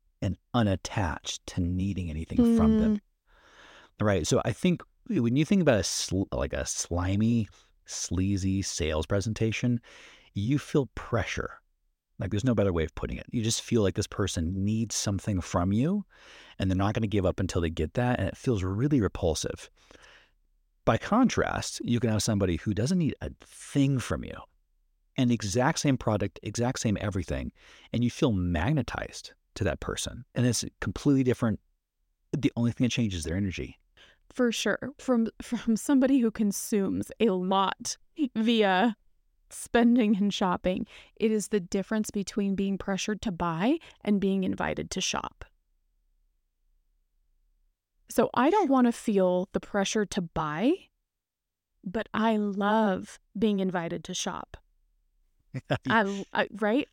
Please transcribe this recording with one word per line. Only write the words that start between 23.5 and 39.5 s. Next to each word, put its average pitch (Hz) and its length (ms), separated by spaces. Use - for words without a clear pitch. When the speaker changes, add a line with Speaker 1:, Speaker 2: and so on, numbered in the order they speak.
Speaker 1:
from 78 260
you, 50 100
and 127 140
exact 117 500
same 139 160
product, 104 460
exact 120 380
same 104 200
everything, 85 520
and 113 100
you 120 80
feel 139 220
magnetized 92 1000
to - 100
that 76 160
person. - 440
And 120 120
it's 120 180
completely 135 440
different. 117 360
The 143 240
only 117 160
thing 127 140
that 117 60
changes 98 280
is 78 40
their 78 120
energy. 90 420
Speaker 2:
For 247 200
sure. 226 460
From, 226 300
from 226 340
somebody 269 420
who 233 120
consumes 202 920
a 220 100
lot 190 640
via 214 600